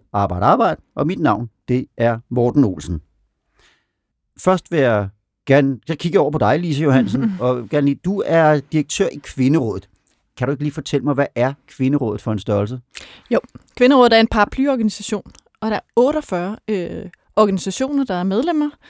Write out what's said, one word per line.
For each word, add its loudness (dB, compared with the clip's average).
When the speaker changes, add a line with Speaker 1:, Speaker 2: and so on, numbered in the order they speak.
Speaker 1:
Arbejde, 0
Arbejde, 2
og -2
mit -4
navn, -2
det 0
er 0
Morten 2
Olsen. -4
Først 0
vil 0
jeg 2
gerne, 2
jeg -6
kigger 0
over 0
på -4
dig, 2
Lise -2
Johansen, 2
Speaker 2:
<laughs> -8
Speaker 1:
og -2
gerne 0
lige, 0
du -2
er 4
direktør -2
i -12
Kvinderådet. -2
Kan -4
du 0
ikke -4
lige -4
fortælle -4
mig, 0
hvad 0
er 0
Kvinderådet -2
for -4
en -2
størrelse? -2
Speaker 2:
Jo, 0
Kvinderådet 6
er 6
en 4
paraplyorganisation, -2
og -4
der -2
er -6
otteogfyrre, 0
øh, -6
organisationer, 0
der -4
er -2
medlemmer. -2